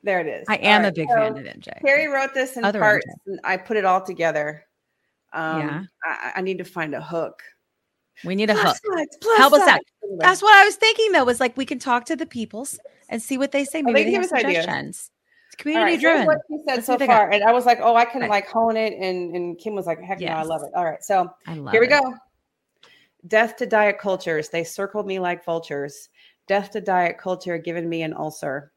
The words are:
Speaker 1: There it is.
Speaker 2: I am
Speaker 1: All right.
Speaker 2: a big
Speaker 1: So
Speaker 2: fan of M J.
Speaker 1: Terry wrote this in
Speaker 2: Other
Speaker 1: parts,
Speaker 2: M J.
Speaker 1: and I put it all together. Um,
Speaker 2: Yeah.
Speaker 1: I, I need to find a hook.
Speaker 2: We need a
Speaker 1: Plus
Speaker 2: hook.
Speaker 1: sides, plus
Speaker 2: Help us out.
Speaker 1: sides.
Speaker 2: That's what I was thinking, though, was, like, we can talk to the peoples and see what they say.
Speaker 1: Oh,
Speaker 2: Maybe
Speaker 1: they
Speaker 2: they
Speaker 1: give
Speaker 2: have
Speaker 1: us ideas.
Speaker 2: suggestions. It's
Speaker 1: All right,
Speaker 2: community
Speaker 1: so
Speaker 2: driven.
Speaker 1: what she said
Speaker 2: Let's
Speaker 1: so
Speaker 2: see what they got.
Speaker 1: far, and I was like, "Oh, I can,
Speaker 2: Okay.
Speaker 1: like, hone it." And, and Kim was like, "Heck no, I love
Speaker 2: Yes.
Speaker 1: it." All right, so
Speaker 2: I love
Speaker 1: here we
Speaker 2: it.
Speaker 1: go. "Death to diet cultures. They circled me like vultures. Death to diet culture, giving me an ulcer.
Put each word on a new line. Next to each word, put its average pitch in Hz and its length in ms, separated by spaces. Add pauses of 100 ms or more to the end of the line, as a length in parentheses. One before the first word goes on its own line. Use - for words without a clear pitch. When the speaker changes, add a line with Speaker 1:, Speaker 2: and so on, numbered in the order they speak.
Speaker 1:
There 190 160
it 156 80
is. 110 200
Speaker 2:
I 208 100
am 208 180
Speaker 1:
All 208 60
right. 208 60
Speaker 2:
a 185 40
big 160 160
Speaker 1:
So - 80
Speaker 2:
fan 214 220
of - 60
M - 160
J. - 120 (120)
Speaker 1:
Terry 294 220
wrote 269 280
this 262 220
in 240 80
Speaker 2:
Other 208 140
Speaker 1:
parts, 208 300
Speaker 2:
M - 60 (120)
J. 196 60
Speaker 1:
and 185 100
I 185 140
put 190 200
it 202 80
all 185 160
together. 160 640 (680)
Um, 160 280
Speaker 2:
Yeah. 151 220 (220)
Speaker 1:
I, - 320
I 190 40
need 185 180
to 180 60
find 160 300
a 135 80
hook. 160 400 (840)
Speaker 2:
We 180 120
need 214 140
a 208 40
Speaker 1:
Plus 208 300
Speaker 2:
hook. 392 120
Speaker 1:
sides, 311 240
plus 440 180
Speaker 2:
Help - 160
us 285 80
out. 359 80
Speaker 1:
sides. 190 140 (340)
Speaker 2:
That's 370 240
what 415 120
I 392 100
was 415 120
thinking, 440 340
though, 311 140
was, 240 160
like, 247 160
we 269 100
can 262 140
talk 240 240
to 330 100
the 311 120
peoples 233 520 (300)
and 226 120
see 269 180
what 277 120
they 277 140
say. 294 160
Speaker 1:
Oh, - 20
Speaker 2:
Maybe 254 180
Speaker 1:
they - 40
Speaker 2:
they - 80
Speaker 1:
give 381 100
Speaker 2:
have 359 100
Speaker 1:
us 262 120
ideas. 170 200
Speaker 2:
suggestions. 143 460 (420)
It's - 140
Speaker 1:
All 294 60 (100)
right, 320 80
Speaker 2:
community 339 60
Speaker 1:
so 240 40 (100)
Speaker 2:
driven. 294 160
Speaker 1:
what 311 120 (100)
she 302 80
said 302 60 (140)
Speaker 2:
Let's 240 100
Speaker 1:
so - 0
Speaker 2:
see 262 60
what 247 80
they 277 80
got. 233 80
Speaker 1:
far, 208 160
and 208 120
I 226 80
was 247 140
like, 240 160
"Oh, 233 140
I 233 80
can, 247 180
Speaker 2:
Okay. 233 80
Speaker 1:
like, 202 180
hone 226 280
it." 220 180
And, 180 400
and 175 240
Kim 214 160
was 190 100
like, 165 160
"Heck 180 200
no, 170 80
I 160 160
love 160 180
Speaker 2:
Yes. 143 80
Speaker 1:
it." - 60
All 175 80
right, 160 200
so 185 240 (180)
Speaker 2:
I 165 80
love 147 180
Speaker 1:
here 220 100
we 247 60
Speaker 2:
it. - 20
Speaker 1:
go. 269 240 (1120)
"Death 220 300
to 247 100
diet 208 320
cultures. 175 500
They 170 160
circled 202 440
me 190 100
like 175 260
vultures. 147 640 (380)
Death 196 240
to 180 100
diet 180 380
culture, 180 400
giving 165 300
me 165 140
an 156 120
ulcer. 147 640